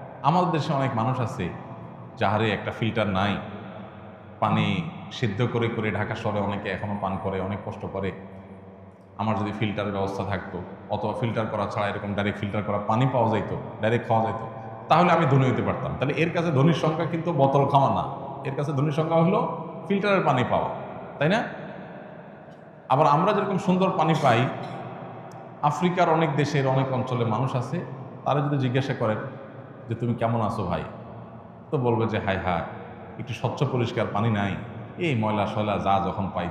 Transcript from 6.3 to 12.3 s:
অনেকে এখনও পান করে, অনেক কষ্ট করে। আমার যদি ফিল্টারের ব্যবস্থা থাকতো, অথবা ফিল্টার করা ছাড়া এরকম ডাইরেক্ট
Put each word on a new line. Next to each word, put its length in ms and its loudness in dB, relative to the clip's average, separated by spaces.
অনেকে 300 -2
এখনও 320 -4
পান 220 -2
করে, 160 -2
অনেক 260 -4
কষ্ট 280 -8
করে। 180 -2
আমার 220 0
যদি 200 0
ফিল্টারের 320 0
ব্যবস্থা 320 -2
থাকতো, 380 -4
অথবা 240 -2
ফিল্টার 320 -2
করা 220 -2
ছাড়া 200 -2
এরকম 260 -4
ডাইরেক্ট 260 0